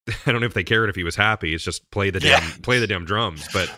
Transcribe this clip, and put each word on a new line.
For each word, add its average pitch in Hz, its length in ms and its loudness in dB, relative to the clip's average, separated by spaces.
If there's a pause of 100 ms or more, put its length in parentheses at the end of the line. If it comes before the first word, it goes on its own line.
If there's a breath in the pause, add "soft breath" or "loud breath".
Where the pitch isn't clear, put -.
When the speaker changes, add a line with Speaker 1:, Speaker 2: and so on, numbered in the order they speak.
Speaker 1:
<laughs> - 180 -6
I 139 60 2
don't 117 100 2
know 120 60 0
if 101 80 -6
they 98 80 0
cared 110 260 2
if 92 60 -6
he 90 80 -4
was 85 120 -4
happy. 104 380 0
It's 82 100 -4
just - 280 -8
play 98 180 0
the 92 100 -2
damn, 139 220 6
Speaker 2:
Yeah. 82 80 -6 (140)
Speaker 1:
play 123 160 2
the 113 80 2
damn 90 180 -4
drums. 95 480 -2
But 90 240 0